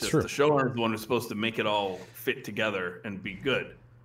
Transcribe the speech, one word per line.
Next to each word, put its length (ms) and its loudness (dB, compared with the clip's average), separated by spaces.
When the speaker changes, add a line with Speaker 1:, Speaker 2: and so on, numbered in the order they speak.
Speaker 1:
It's 0 -
Speaker 2:
just 80 -2
Speaker 1:
true. 120 4
Speaker 2:
the 60 0
showrunner 420 4
is 40 -6
the 60 -2
one 100 4
who's 120 -2
supposed 260 0
to 80 -6
make 240 -2
it 60 2
all 320 0
fit 300 -2
together 600 -2
and 180 -8
be 120 -8
good. 420 -2